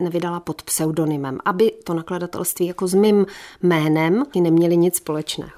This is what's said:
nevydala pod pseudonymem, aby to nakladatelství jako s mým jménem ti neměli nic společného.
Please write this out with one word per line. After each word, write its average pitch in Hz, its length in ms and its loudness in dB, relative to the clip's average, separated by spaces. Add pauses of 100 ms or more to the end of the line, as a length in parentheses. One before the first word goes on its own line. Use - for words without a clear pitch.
nevydala 175 400 -4
pod 156 220 -10
pseudonymem, 151 800 -4
aby 214 280 2 (120)
to 170 100 -4
nakladatelství 175 720 -6
jako 180 200 -4
s 180 80 0
mým 208 320 4 (360)
jménem 160 680 2
ti 185 80 0
neměli 170 360 4
nic 170 200 2
společného. 151 600 -8